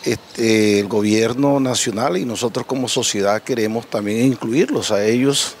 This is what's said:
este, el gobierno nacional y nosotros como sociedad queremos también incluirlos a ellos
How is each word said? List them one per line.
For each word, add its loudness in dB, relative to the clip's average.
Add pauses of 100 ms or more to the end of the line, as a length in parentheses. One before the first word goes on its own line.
este, 2
el -2
gobierno 2
nacional -2
y -4
nosotros -4
como -2
sociedad 0
queremos -4
también -2
incluirlos 0
a 2
ellos 0